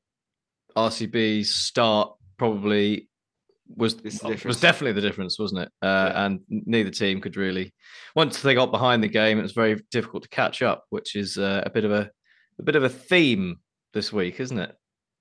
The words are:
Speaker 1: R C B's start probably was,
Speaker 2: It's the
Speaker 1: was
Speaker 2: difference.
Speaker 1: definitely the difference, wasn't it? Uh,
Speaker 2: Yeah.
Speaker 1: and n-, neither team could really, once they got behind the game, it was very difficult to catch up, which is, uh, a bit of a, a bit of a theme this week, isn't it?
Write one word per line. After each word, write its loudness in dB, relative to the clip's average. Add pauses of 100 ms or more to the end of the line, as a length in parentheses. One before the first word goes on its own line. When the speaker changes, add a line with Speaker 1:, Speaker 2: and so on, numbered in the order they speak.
(760)
Speaker 1:
R 2
C -4
B's 0
start 2 (240)
probably 0 (680)
was, 0
Speaker 2:
It's -10
the -10
Speaker 1:
was -4
Speaker 2:
difference. -4
Speaker 1:
definitely 2
the 2
difference, -6
wasn't -4
it? -10 (100)
Uh, 2
Speaker 2:
Yeah. 0
Speaker 1:
and -2 (120)
n-, -4
neither 2
team -2
could -10
really, -4 (420)
once 0
they 4
got 4
behind 4
the 2
game, 4
it 2
was -6
very 2
difficult -4
to -20
catch -2
up, 0
which -6
is, -6
uh, 0
a -6
bit 0
of 0
a, 0 (460)
a -12
bit 2
of 4
a 2
theme 0 (360)
this -4
week, -2
isn't -6
it? -8 (460)